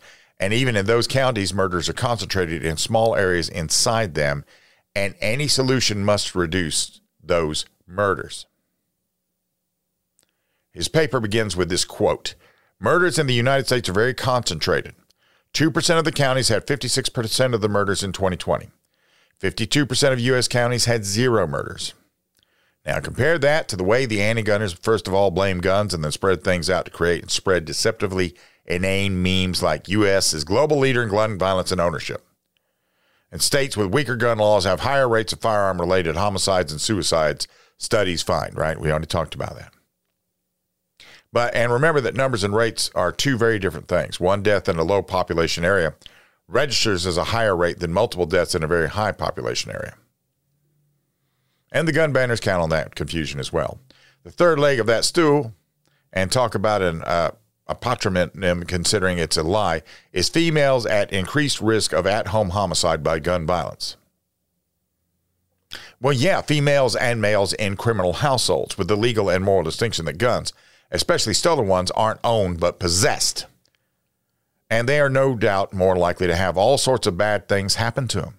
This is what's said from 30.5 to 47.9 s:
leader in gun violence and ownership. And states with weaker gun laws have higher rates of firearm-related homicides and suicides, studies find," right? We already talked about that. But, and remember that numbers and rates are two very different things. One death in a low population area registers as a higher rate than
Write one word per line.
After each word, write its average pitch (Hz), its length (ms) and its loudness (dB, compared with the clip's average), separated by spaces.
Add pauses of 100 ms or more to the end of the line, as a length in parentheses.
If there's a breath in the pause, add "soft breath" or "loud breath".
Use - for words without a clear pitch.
leader 131 240 2
in 113 80 -4
gun 107 280 0
violence 92 320 0
and 90 120 0
ownership. 85 420 -4 (1040)
And - 120 -8
states 139 340 0
with 101 160 0
weaker 131 240 0
gun 117 220 2
laws 104 260 4
have 92 160 0
higher 135 280 2
rates 113 260 0
of - 80 -12
firearm-related 92 760 0
homicides 92 560 0
and 76 80 -10
suicides, 80 680 0 (300 soft breath)
studies 92 460 -2
find," 50 340 -2
right? 78 240 -2
We 78 100 -2
already 78 140 0
talked 80 300 -4
about 60 220 -10
that. - 180 -20 (1600 loud breath)
But, 117 200 0
and 120 180 2
remember 147 300 2
that 101 120 -2
numbers 123 300 0
and 101 100 0
rates 113 400 0
are - 160 2
two 135 280 -2
very 113 200 2
different 87 300 -4
things. 85 320 -2
One 98 220 2
death 101 260 2
in 90 80 0
a 82 60 0
low 95 180 2
population 85 640 -2
area 87 300 2 (520 loud breath)
registers 107 600 0
as 85 100 -2
a 85 80 0
higher 107 320 2
rate 87 220 0
than 85 120 -4